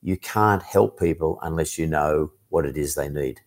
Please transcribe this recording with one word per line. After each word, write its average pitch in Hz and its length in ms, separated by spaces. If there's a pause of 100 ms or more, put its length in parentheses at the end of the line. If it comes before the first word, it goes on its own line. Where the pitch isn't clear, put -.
You 95 140
can't 107 460
help - 360
people 80 440
unless 80 360
you 82 80
know 76 440 (180)
what 82 160
it 69 140
is 71 160
they 71 140
need. 71 380